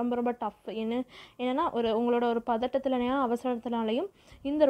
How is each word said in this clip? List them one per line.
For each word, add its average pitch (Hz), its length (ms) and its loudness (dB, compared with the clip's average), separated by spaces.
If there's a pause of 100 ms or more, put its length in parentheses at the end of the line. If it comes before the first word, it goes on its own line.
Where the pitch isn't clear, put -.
ரொம்ப, 240 200 0
ரொம்ப 240 120 0 (100)
டஃப். 208 180 -6 (220)
என்ன, 233 200 -2 (380)
என்னன்னா 254 240 0 (140)
ஒரு 226 120 2 (100)
உங்களோட 240 340 2
ஒரு 233 160 -2
பதட்டத்துலனா 254 640 0 (100)
அவசரத்துனாலையும் 233 800 -2 (420)
இந்த 302 180 6